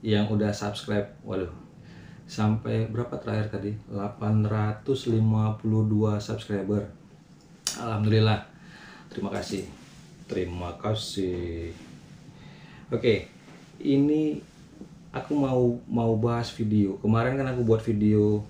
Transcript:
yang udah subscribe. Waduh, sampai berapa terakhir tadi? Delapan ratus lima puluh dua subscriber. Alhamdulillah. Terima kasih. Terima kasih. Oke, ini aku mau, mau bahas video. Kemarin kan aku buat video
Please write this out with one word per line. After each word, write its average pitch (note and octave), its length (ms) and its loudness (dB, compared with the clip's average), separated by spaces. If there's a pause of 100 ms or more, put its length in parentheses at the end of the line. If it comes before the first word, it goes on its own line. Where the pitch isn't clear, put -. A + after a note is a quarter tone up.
yang G#2 320 2
udah G#2 240 2
subscribe. G#2 560 -4 (160)
Waduh, F#2 240 -4 (720)
sampai A2 640 0
berapa A#2+ 320 -6
terakhir G#2+ 320 -4
tadi? G2+ 320 -6
Delapan G#2+ 640 0
ratus G#2+ 640 -2
lima A2 480 2
puluh A2 240 2
dua G#2+ 400 2
subscriber. G#2 640 -2 (880)
Alhamdulillah. G#2+ 720 2 (640)
Terima G2+ 160 -6
kasih. G2 400 -6 (560)
Terima F2 560 -6
kasih. F2+ 960 -4 (1120)
Oke, A2+ 400 0 (560)
ini D3+ 560 2 (720)
aku - 240 -4
mau, B2+ 480 2
mau A2+ 320 0
bahas A#2 400 0
video. G#2 480 2
Kemarin A#2 320 4
kan C3 160 -2
aku B2 80 -2
buat A2+ 240 4
video G#2 640 4